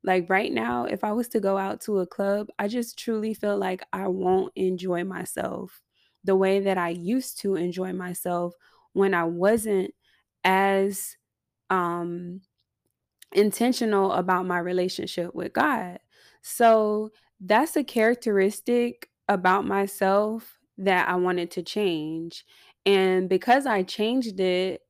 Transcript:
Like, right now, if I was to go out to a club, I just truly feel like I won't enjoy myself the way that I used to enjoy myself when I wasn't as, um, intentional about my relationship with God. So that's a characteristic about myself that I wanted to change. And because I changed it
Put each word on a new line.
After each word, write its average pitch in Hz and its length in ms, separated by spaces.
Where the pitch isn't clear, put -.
Like, 185 260
right 190 220
now, 220 340
if - 180
I 214 80
was 233 180
to 226 100
go 196 180
out 196 240
to 202 180
a 180 80
club, 202 400
I 208 100
just 233 300
truly 220 360
feel 202 240
like 190 260
I 190 140
won't 185 480
enjoy 180 480
myself 185 800
the 190 120
way 190 260
that 196 160
I 175 120
used 180 520
to 196 140
enjoy 180 380
myself 175 600
when 190 200
I 170 120
wasn't 196 680
as, 196 760
um, 175 720
intentional 208 800
about 180 320
my 180 140
relationship 180 760
with - 180
God. 226 460
So 214 680
that's 214 360
a 294 80
characteristic 233 1300
about 185 380
myself 196 960
that 190 320
I 180 60
wanted 180 360
to 180 120
change. 165 840
And 190 420
because 240 380
I 208 180
changed 220 560
it 185 500